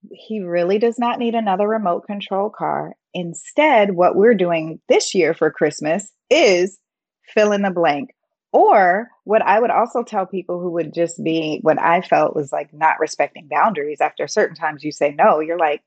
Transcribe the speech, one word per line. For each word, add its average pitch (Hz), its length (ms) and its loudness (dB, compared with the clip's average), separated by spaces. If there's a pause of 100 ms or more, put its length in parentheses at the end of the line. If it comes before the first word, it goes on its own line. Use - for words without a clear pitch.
(120)
He - 300 -12
really 175 380 -2
does 233 200 0
not 240 200 -2
need 233 160 -2
another 208 320 0
remote 208 380 -2
control 202 440 -4
car. 151 460 -6 (180)
Instead, 202 840 0
what 175 200 4
we're 214 200 6
doing 170 520 -2
this - 280 2
year 165 180 2
for 156 180 0
Christmas 156 580 -2 (200)
is 202 480 2 (560)
fill 208 180 4
in 202 120 0
the 196 80 -2
blank. 156 400 0 (400)
Or 226 580 4 (140)
what 214 180 2
I 185 180 2
would 240 120 0
also 233 320 0
tell 208 240 -4
people 180 340 -8
who 180 100 -6
would 165 220 -6
just 165 300 -4
be, 156 400 -2
what 156 160 2
I 170 220 2
felt 156 340 0
was, 143 160 -6
like, 151 220 -8
not 156 260 0
respecting 151 500 -4
boundaries. 151 500 -2
After 151 280 -4
certain 185 280 -2
times 151 280 -8
you 151 80 -6
say 147 260 -2
no, 175 220 4
you're 160 180 -6
like 151 300 -2